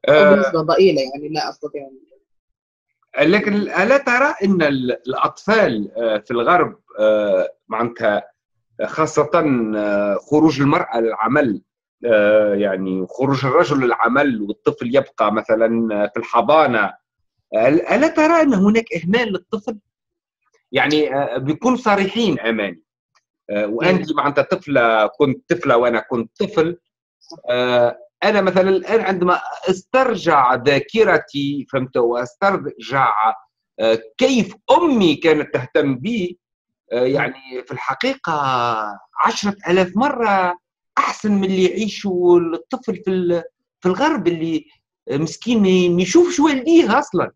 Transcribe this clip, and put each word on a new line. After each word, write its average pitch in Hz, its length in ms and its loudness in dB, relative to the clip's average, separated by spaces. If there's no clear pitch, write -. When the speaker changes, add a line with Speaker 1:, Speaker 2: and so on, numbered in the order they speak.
Speaker 1:
آه. 151 220 6
Speaker 2:
أو - 60 8
بنسبة 160 260 0
ضئيلة، 170 400 2
يعني، 143 260 -10
لا 151 220 -6
أستطيع 147 360 -14
أن 131 120 -20
Speaker 1:
لكن 208 240 2
ألا 208 440 2
ترى 262 360 0
أن 190 180 2
ال-، 131 300 0
الأطفال، 143 880 -2
آه، 110 220 -2
في - 120 -10
الغرب، 120 480 0
آه، 104 500 2
معناتها 113 540 -2
خاصة، 151 460 -2
آه، 104 380 -2
خروج 151 300 2
المرأة 143 400 0
للعمل، 113 600 -2
آه، 107 480 4
يعني، 95 560 -4
خروج 135 360 -2
الرجل 143 380 2
للعمل 117 580 0
والطفل 120 540 -4
يبقى 107 360 -2
مثلًا 113 560 0
في - 60 -8
الحضانة، 120 720 0
أل-، 131 380 2
ألا 269 160 2
ترى 320 340 2
أن 277 120 2
هناك 208 300 2
إهمال 202 380 -2
للطفل؟ 214 460 -8
يعني، 139 440 0
آه، 127 220 -4
بنكون 156 380 -2
صريحين 196 640 0
أماني، 107 420 -4
آه، 104 160 -2
وأنت 156 440 0
Speaker 2:
مم. 151 60 0
Speaker 1:
معناتها 143 260 0
طفلة، 120 640 2
كنت 131 480 -2
طفلة 131 220 2
وأنا 120 240 2
كنت 117 200 -4
طفل، 175 380 -2
آه، 123 480 0
أنا 208 160 2
مثلًا 190 280 2
الآن 190 320 0
عندما 180 400 0
أسترجع 170 840 2
ذاكرتي، 143 1160 0
فهمت، 131 240 -4
وأسترجع، 127 1160 -2
آه، 113 180 2
كيف 254 360 0
أمي 247 440 4
كانت 151 400 0
تهتم 139 440 -2
بي، 175 400 -6
آه، 123 80 -2
Speaker 2:
مم. 127 60 2
Speaker 1:
يعني، 127 600 -6
في - 60 -14
الحقيقة 170 600 -6
عشرة 202 320 -2
آلاف 185 280 0
مرة 233 600 -2
أحسن - 340 -4
من 190 120 0
اللي 185 200 0
يعيشوا 180 760 0
الطفل 170 560 -6
في - 140 -6
ال-، 175 320 0
في - 80 -4
الغرب، 208 400 0
اللي 160 360 -4
مسكين 165 520 -2
ما 185 60 4
ي-، 185 200 4
ما 175 140 2
يشوفش 339 380 2
والديه 277 580 2
أصلًا. 175 380 -2